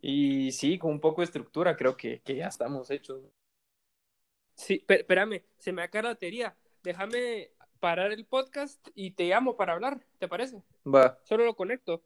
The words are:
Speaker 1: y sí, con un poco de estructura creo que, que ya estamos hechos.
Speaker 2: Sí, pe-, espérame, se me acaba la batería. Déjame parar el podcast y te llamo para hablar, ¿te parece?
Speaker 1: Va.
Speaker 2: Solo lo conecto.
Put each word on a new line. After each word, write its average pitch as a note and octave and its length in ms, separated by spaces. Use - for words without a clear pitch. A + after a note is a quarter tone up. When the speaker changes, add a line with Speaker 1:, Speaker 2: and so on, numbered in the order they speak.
Speaker 1:
y C3+ 500
sí, E3 260
con E3 140
un D3 80
poco D#3+ 220
de - 20
estructura E3 520
creo - 200
que, - 240
que - 160
ya D#3 120
estamos C3 420
hechos. C3+ 320
Speaker 2:
Sí, - 320
pe-, G3 140
espérame, F#3+ 420
se F#3 140
me E3+ 100
acaba G3+ 220
la A#3+ 60
batería. A3 440
Déjame G#3+ 680
parar F3+ 320
el A3 120
podcast C4 680
y F#3+ 160
te F#3 140
llamo A#3 320
para F3+ 160
hablar, A#3+ 340
¿te F3+ 100
parece? A#3 340
Speaker 1:
Va. C3+ 380
Speaker 2:
Solo A3+ 200
lo A3+ 120
conecto. F#3 500